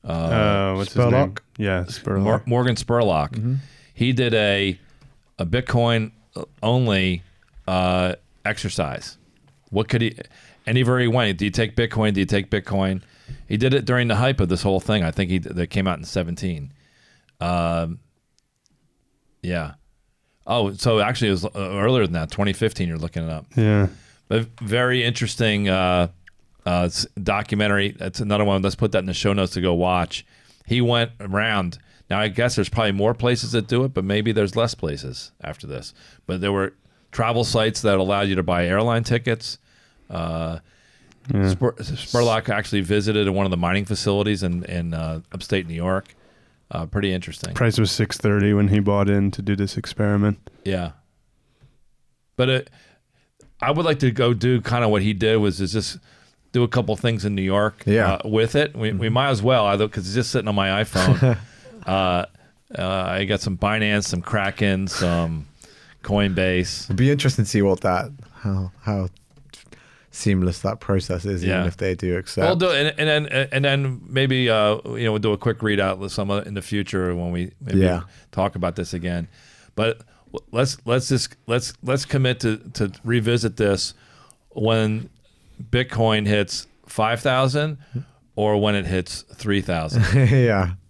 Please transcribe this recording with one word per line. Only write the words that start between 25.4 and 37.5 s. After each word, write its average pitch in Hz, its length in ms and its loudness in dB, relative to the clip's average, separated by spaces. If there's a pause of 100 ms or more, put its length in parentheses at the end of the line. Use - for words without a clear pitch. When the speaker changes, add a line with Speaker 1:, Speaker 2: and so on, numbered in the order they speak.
Speaker 1:
uh, 90 400 2 (580)
uh, 87 180 2
s-, - 220 -4 (160)
documentary. 101 680 0
That's 92 280 -10
another 104 240 2
one. 98 180 2
Let's 98 140 0
put 110 160 0
that 95 80 2
in 92 60 -6
the 92 80 -4
show 101 180 0
notes 95 220 0
to 92 60 -2
go 90 140 2
watch. 87 500 0 (420)
He 123 140 0
went 117 400 0
around. 101 580 -2 (320)
Now, 95 100 0
I 107 80 0
guess 117 280 0
there's 101 120 0
probably 107 240 0
more 104 220 2
places 120 380 0
that 110 160 -2
do 123 160 2
it, 135 100 -4
but 92 100 -2
maybe 107 280 0
there's 104 220 0
less 117 200 0
places 67 580 -8 (100)
after - 240 -12
this. - 280 -12 (320)
But 92 160 -6
there 101 100 0
were 98 220 -2 (360)
travel 117 340 0
sites 110 380 0